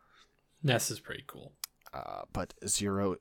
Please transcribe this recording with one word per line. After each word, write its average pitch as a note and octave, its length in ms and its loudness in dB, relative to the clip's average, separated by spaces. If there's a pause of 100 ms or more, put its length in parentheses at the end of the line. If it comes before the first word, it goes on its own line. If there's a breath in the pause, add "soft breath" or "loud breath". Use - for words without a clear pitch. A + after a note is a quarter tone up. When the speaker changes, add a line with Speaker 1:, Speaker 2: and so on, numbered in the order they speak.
(600 soft breath)
Speaker 1:
Ness C3 300 4
is A2 80 -6
pretty - 260 -10
cool. - 280 -14 (400)
Speaker 2:
Uh, G1+ 300 -8 (100)
but F#2 200 -2 (140)
zero G2 540 2